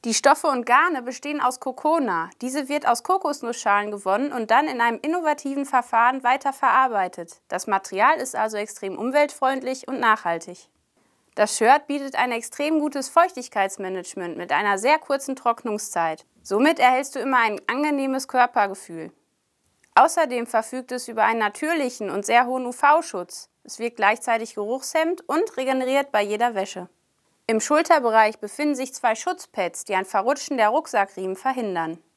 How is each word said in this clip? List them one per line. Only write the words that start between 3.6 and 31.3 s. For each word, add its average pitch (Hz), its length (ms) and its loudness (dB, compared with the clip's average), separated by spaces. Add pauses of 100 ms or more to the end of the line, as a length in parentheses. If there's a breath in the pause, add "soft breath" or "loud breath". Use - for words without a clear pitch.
gewonnen 208 440 -2
und 226 180 -4
dann 277 160 4
in 262 140 -4
einem 233 200 0
innovativen 294 640 -2
Verfahren 254 640 2
weiter 262 260 0
verarbeitet. 226 960 0
Das 190 200 -6
Material 214 500 2
ist - 180 -6
also 220 220 -2
extrem 202 400 -8
umweltfreundlich 262 880 -2
und 247 140 -6
nachhaltig. 175 680 0 (680)
Das 208 220 2
Shirt 277 300 6
bietet 277 300 -6
ein 247 160 0
extrem 294 480 -2
gutes 285 260 -4
Feuchtigkeitsmanagement 196 1300 -2
mit 175 160 -8
einer 196 260 2
sehr 269 220 2
kurzen 269 380 -4
Trocknungszeit. 208 880 -4 (160)
Somit 277 380 2
erhältst 254 360 2
du 277 40 -4
immer 262 180 0
ein 220 300 0
angenehmes 269 600 -2
Körpergefühl. 196 840 0 (800)
Außerdem 247 540 4
verfügt 247 440 -4
es 247 160 -6
über 220 160 0
einen 226 160 2
natürlichen 247 680 -2
und 196 160 -6
sehr 240 220 4
hohen 254 180 -4
U-V-Schutz. 285 840 0 (140)
Es - 140 -16
wirkt 233 200 -8
gleichzeitig 226 580 0
geruchshemmend 262 720 -2
und 349 280 -2
regeneriert 262 540 0
bei 208 120 2
jeder 214 320 -2
Wäsche. 190 340 -6 (560)
Im 220 140 2
Schulterbereich 240 800 4
befinden 285 360 -2
sich 262 180 -8
zwei 226 220 0
Schutzpads, - 680 -6
die 202 120 -4
ein 185 100 0
Verrutschen 254 520 -2
der 214 120 4
Rucksackriemen 196 680 -2